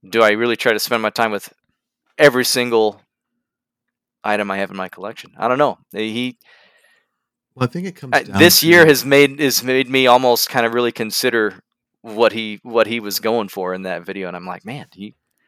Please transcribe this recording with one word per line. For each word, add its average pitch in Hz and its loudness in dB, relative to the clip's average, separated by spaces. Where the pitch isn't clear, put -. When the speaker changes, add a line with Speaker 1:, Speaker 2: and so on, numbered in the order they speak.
Speaker 1:
do 113 0
I 107 6
really 113 0
try 120 0
to 107 0
spend 113 -4
my 107 -2
time 113 -2
with 101 -10
every 127 4
single 117 0
item 104 -2
I 98 -4
have 98 -6
in 95 -14
my 92 -8
collection? 95 -16
I 113 -4
don't 127 0
know. 143 0
He 113 -8
Speaker 2:
Well, 127 -2
I - -4
think 180 -8
it 180 -12
comes 139 -8
Speaker 1:
I, 143 2
Speaker 2:
down 98 -6
Speaker 1:
this 170 6
year 165 8
Speaker 2:
to 156 8
Speaker 1:
has 131 4
made, 139 4
has 135 0
made 127 -2
me 131 2
almost 123 4
kind 120 -2
of 113 -4
really 120 -2
consider 110 -4
what 110 2
he, 107 -10
what 113 0
he 117 -6
was 104 -8
going 113 -4
for 92 -8
in 92 -10
that 87 -10
video, 95 -10
and 90 -12
I'm 87 -14
like, 90 -14
"Man, 127 -14
he, 101 -18